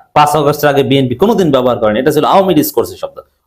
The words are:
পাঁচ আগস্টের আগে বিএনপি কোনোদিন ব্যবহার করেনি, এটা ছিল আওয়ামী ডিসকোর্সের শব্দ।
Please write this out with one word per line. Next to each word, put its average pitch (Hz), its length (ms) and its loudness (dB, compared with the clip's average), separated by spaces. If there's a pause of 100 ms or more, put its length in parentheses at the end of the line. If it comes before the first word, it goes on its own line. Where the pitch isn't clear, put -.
(140)
পাঁচ 147 220 4
আগস্টের 147 340 0
আগে 139 200 0
বিএনপি 131 240 0
কোনোদিন 190 360 0
ব্যবহার 127 300 0
করেনি, 107 200 0
এটা 147 140 0
ছিল 147 120 0
আওয়ামী 185 280 2
ডিসকোর্সের 107 460 -2
শব্দ। - 160 -12 (300)